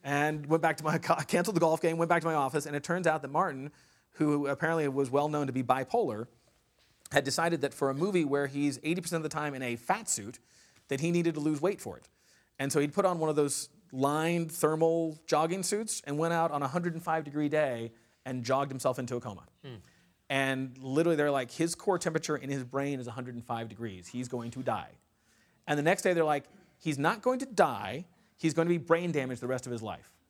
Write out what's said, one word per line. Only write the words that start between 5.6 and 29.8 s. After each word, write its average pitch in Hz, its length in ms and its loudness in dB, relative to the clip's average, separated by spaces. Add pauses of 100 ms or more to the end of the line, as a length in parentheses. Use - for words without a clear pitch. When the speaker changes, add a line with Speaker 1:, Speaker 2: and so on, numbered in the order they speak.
Speaker 1:
bipolar, 127 600 0 (840)
had 139 140 4
decided 165 380 2
that 135 120 -2
for 139 160 0
a 135 40 -2
movie 175 300 2
where 143 220 2
he's 143 380 -2
eighty 170 160 0
percent 170 240 -4
of 156 40 -2
the - 60 -8
time 151 180 -4
in 131 100 -8
a 123 120 -2
fat 196 340 -2
suit, 104 300 -6 (520)
that 139 100 -2
he 165 100 0
needed 170 240 2
to 151 60 -4
lose 147 220 0
weight 185 180 0
for 90 160 -12
it. - 120 -20 (500)
And 139 120 -2
so 151 100 4
he'd 147 120 0
put 190 140 4
on 175 120 4
one 156 120 2
of 151 60 2
those 143 340 0 (220)
lined 160 600 2
thermal 160 760 0
jogging 165 360 0
suits 214 420 -4
and 143 140 -4
went 165 160 0
out 165 160 2
on 143 120 -2
a 139 60 -2
hundred 170 260 -2
and 165 80 -8
five 160 220 -2
degree 147 240 -2
day 131 440 0 (340)
and 127 180 -6
jogged 135 260 0
himself 131 280 -2
into 123 180 -4
a 120 40 -4
coma. 101 240 -12 (200)
Speaker 2:
Hmm. 127 120 -14 (520)
Speaker 1:
And 131 500 -2
literally 147 380 2
they're 147 140 2
like, 135 200 0
"His 170 240 -2
core 185 240 0
temperature 160 380 -2
in 135 140 -6
his 139 140 -4
brain 139 360 -2
is 120 60 -8
a 120 60 -8
hundred 123 220 -10
and 120 100 -10
five 113 240 -6
degrees. 98 400 -10
He's 127 200 -6
going 117 240 -6
to 131 100 -8
die." 107 280 -4 (760)
And 147 120 2
the 143 40 0
next 180 200 2
day 185 100 4
they're 165 120 4
like, 147 200 0 (340)
"He's 147 200 -2
not 185 240 2
going 254 180 0
to 269 60 -6
die. 143 580 0 (320)
He's 156 180 0
going 165 120 4
to 175 60 4
be 170 60 4
brain 170 340 4
damaged 131 280 -2
the 123 80 -6
rest 127 180 -2
of 123 60 -6
his 113 100 -6